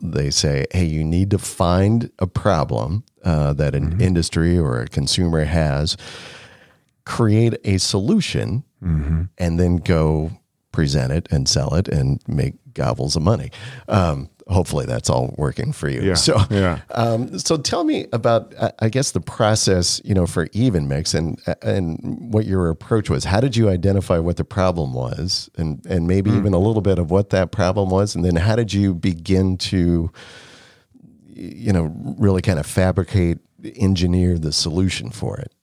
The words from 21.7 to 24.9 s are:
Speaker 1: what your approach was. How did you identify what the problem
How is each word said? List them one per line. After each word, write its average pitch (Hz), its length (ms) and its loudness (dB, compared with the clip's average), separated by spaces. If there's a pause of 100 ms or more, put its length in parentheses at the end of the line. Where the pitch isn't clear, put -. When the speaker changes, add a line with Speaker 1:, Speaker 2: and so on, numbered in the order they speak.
Speaker 1:
what 107 120 2
your 92 240 0
approach 104 400 -2
was. 71 140 0
How 90 160 2
did 123 160 0
you 113 140 4
identify 92 500 2
what 85 160 0
the 95 80 -2
problem 85 500 -2